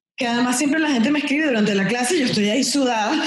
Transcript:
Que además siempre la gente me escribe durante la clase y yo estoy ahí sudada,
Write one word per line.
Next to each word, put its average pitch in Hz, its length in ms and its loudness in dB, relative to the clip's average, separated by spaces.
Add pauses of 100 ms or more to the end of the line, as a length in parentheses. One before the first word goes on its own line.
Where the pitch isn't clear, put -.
(180)
Que 254 80 -2
además 247 300 0
siempre 302 240 0
la 302 80 0
gente 262 220 2
me 294 80 2
escribe 285 280 -2
durante 214 280 0
la 190 120 0
clase 240 300 0
y 320 40 2
yo 247 40 0
estoy 208 240 0
ahí 247 160 0
sudada, 247 640 0